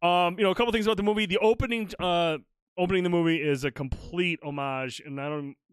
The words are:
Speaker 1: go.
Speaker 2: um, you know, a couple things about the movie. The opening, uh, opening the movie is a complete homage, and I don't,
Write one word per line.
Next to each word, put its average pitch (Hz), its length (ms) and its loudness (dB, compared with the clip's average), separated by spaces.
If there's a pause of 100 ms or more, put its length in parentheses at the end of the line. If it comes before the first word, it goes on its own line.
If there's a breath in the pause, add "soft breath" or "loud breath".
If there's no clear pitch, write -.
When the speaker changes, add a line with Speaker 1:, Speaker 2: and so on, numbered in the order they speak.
Speaker 1:
go. 170 60 2
Speaker 2:
um, 175 300 2
you 214 80 2
know, 190 60 4
a 180 40 0
couple 240 160 2
things 220 140 0
about 214 120 2
the 202 60 -2
movie. 214 220 2
The 185 140 0
opening, 226 500 2 (100)
uh, 170 380 2 (400)
opening 180 260 2
the 180 60 2
movie 165 320 2
is 143 240 0
a 135 60 -2
complete 170 720 -4
homage, 135 600 -6
and 139 140 -10
I 143 80 -6
don't, 147 280 -8 (180)